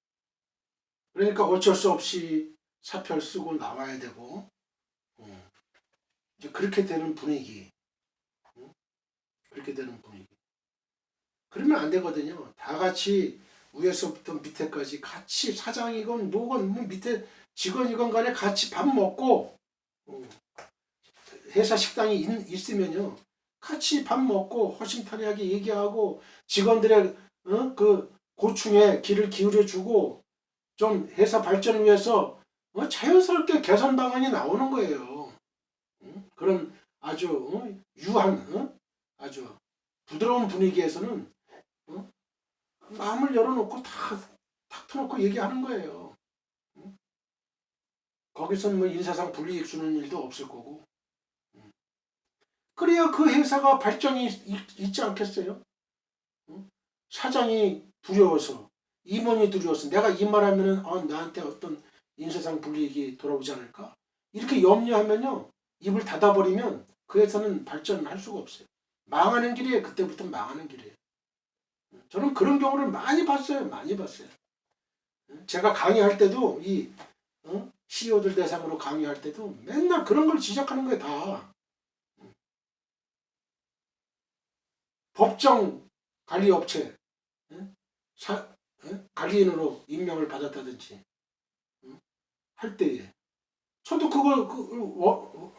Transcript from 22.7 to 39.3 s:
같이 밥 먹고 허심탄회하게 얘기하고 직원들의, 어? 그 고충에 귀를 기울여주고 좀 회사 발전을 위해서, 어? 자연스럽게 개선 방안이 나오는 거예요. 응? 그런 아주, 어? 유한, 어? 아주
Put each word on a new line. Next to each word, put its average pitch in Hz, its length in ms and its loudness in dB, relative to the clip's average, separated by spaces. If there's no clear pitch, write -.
같이 294 440 -2
밥 254 180 0
먹고 208 520 0
허심탄회하게 214 760 -6
얘기하고 202 720 -2
직원들의, 214 680 6
어? 247 280 0
그 202 400 4
고충에 208 640 6
귀를 202 260 2
기울여주고 196 920 2
좀 208 320 0
회사 208 240 4
발전을 214 420 2
위해서, 208 560 4
어? 247 160 -4
자연스럽게 339 720 4
개선 262 360 4
방안이 254 340 0
나오는 202 400 -2
거예요. 147 600 -6
응? - 340 -20
그런 185 360 0
아주, 339 300 -6
어? 233 160 -8
유한, 190 400 0
어? 269 160 -6
아주 - 360 -16